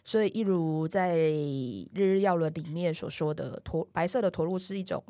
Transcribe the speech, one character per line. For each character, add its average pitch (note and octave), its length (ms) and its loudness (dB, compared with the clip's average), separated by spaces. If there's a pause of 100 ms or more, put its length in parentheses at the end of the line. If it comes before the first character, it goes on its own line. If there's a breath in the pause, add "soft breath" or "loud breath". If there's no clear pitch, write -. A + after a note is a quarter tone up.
所 A3 200 2
以 G3+ 120 4
一 A3+ 60 0
如 D#3+ 460 2
在 F3+ 300 2
日 C#3+ 800 0
日 F#3+ 240 4
药 G3 160 4
轮 D#3+ 180 0
里 D#3+ 120 -6
面 E3 280 -2
所 - 160 -8
说 D3+ 240 -2
的， - 300 -8
驼-， E3 280 -4
白 E3+ 160 0
色 A#3+ 140 0
的 G3 80 2
驼 E3 160 -2
鹿 F#3 140 -2
是 F#3+ 180 -6
一 F#3 60 -2
种 - 260 -6